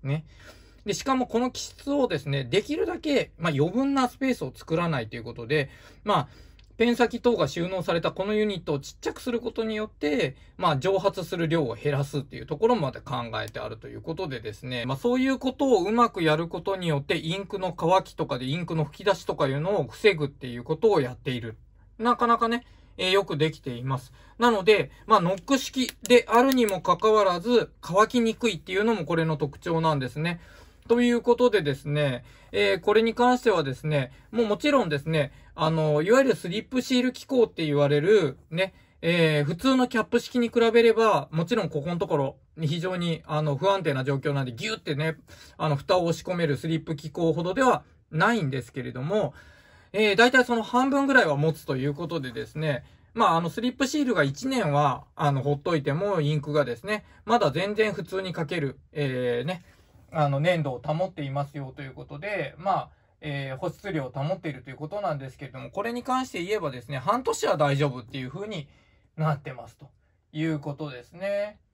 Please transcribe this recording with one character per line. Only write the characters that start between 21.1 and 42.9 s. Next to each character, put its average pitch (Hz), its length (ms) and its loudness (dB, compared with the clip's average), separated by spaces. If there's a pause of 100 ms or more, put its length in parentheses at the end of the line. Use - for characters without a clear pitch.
っ - 20 -14
て - 140 -10
い 123 100 -4
る。 113 180 -12 (420)
な 233 160 2
か 240 100 0
な 254 140 4
か 233 80 0
ね、 233 180 -4 (320)
え 180 120 -2
ー、 - 20 2
よ 196 140 4
く 175 120 -4
で 156 140 0
き - 80 -14
て 127 160 -8
い 120 80 -10
ま 135 160 -4
す。 - 120 -20 (260)
な 240 140 4
の 202 120 0
で、 196 280 4 (140)
ま 214 120 6
あ、 - 40 8
ノ 180 160 0
ッ 185 40 -14
ク 269 160 0
式 254 340 -4 (120)
で 240 240 6
あ 226 140 6
る 269 120 4
に 247 120 4
も 196 160 -2
か 180 160 2
か 220 140 4
わ 214 120 6
ら 180 160 2
ず、 214 400 2
乾 202 280 4
き 254 120 0
に 226 160 0
く 240 140 0
い 190 60 -4
っ 151 40 -10
て - 120 -12
い 190 60 0
う 202 60 2
の 226 120 2
も 175 100 -6
こ 170 100 -2
れ 165 100 2
の 160 120 -2
特 143 220 -4
徴 165 220 -2
な 160 120 2
ん 143 60 0
で 127 100 -4
す - 100 -10
ね。 170 220 -4 (460)
と 240 140 4
い 240 100 6
う 240 100 2
こ 240 140 4
と 247 140 4
で 208 120 4
で 143 140 -2
す - 100 -14
ね、 143 400 -2 (260)
え 202 240 2
ー、 185 40 -2
こ 208 160 2
れ 220 60 6
に 226 120 2
関 247 240 4
し - 40 -4
て 226 100 4
は 170 120 4
で 135 120 -4
す - 120 -8
ね、 143 240 0 (200)
も 233 120 2
う - 20 2
も 202 120 0
ち 302 140 2
ろ 269 140 6
ん 170 40 -4
で 147 100 -2
す - 80 -10
ね、 151 240 0 (240)
あ 156 140 0
の、 156 320 2
い 180 100 2
わ 254 80 8
ゆ 269 60 6
る 226 100 4
ス - 140 -10
リ 202 140 -4
ッ - 40 -16
プ 254 140 -2
シ 247 180 2
ー 247 40 0
ル 254 100 -2
機 - 120 -16
構 247 180 2
っ 220 80 0
て 165 140 -4
言 147 120 0
わ 143 100 4
れ 143 140 2
る、 170 360 4 (120)
ね、 185 240 -2 (280)
え 165 400 2
ー、 143 40 0
普 165 100 -2
通 262 200 2
の 254 120 2
キ 240 100 -2
ャ 220 40 2
ッ - 40 0
プ 240 140 2
式 247 200 -4
に 233 100 2
比 240 100 2
べ 226 240 6
れ 226 100 6
ば、 208 380 2
も 160 140 0
ち 202 100 -2
ろ 220 80 0
ん 160 60 -4
こ 147 120 -4
こ 151 80 -6
の 175 80 -4
と 190 100 -2
こ 165 100 0
ろ、 135 200 -2 (220)
非 160 220 -2
常 185 160 -4